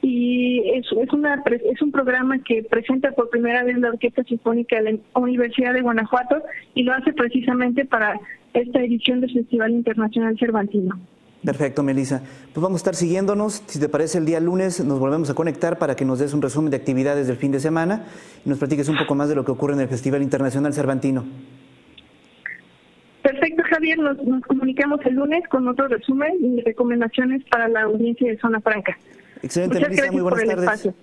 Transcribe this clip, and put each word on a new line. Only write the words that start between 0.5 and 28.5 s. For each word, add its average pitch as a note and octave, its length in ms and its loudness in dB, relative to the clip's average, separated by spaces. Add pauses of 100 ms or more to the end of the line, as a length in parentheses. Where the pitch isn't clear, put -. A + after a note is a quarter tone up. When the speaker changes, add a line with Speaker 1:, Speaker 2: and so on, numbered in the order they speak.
Speaker 1:
es, B3+ 120 -4 (140)
es B3+ 120 -2
una C#4+ 320 0
pre-, A#3+ 260 0
es C4 100 -2
un D4 120 0
programa C4 500 0
que A3+ 220 0
presenta C4 480 0
por A#3 180 0
primera A#3+ 320 2
vez B3 160 0
la A#3+ 120 2
Orquesta A#3+ 340 -2
Sinfónica A#3 580 0
de A3 120 2 (200)
la B3 60 4
Universidad B3 520 2
de B3+ 100 2
Guanajuato B3 600 2 (320)
y B3+ 80 0
lo B3 100 2
hace C4 200 0
precisamente B3 720 2
para G#3+ 340 0 (340)
esta A#3+ 300 2
edición B3 380 0
del B3 120 -2
Festival A#3 380 0
Internacional A3 680 0
Cervantino. G#3 600 0 (460)
Speaker 2:
Perfecto, C#3 380 0
Melissa. C3+ 400 0 (300)
Pues D#3 100 -2
vamos F#3 140 0
a E3 60 -4
estar F#3+ 120 0
siguiéndonos. G3 720 0
Si - 140 -6
te D3 80 2
parece, D#3 300 2
el D#3+ 80 2
día D#3+ 140 2
lunes F3 440 0
nos C#3 140 2
volvemos C#3 320 0
a C#3 40 0
conectar E3+ 440 0
para D3 180 0
que C#3 80 -2
nos C3 140 0
des C#3+ 160 0
un D3 80 2
resumen C#3 280 0
de C#3 60 0
actividades C3+ 520 0
del B2 80 0
fin C#3 140 0
de C#3 100 0
semana E3 440 0 (400)
y - 60 -2
nos C#3 80 0
platiques D3 320 0
un D3+ 80 2
poco D3 160 0
más C#3+ 160 0
de D3+ 40 0
lo C3+ 120 0
que C3+ 60 0
ocurre C#3+ 200 -2
en C#3+ 80 0
el B2+ 80 0
Festival C3+ 340 0
Internacional C#3 520 0
Cervantino. C3+ 500 0 (2000)
Speaker 1:
Perfecto, D#4+ 480 2
Javier. D#4+ 280 2
Nos, C#4+ 240 0
nos B3+ 200 0
comunicamos C#4 640 0
el B3+ 80 2
lunes D4 340 0
con C4 180 2
otro B3 220 0
resumen C4+ 540 0
y B3 180 2
recomendaciones A#3+ 880 0
para A#3 180 -2
la A3 140 0
audiencia A3+ 480 -2
de A3 80 -6
Zona A3+ 220 -2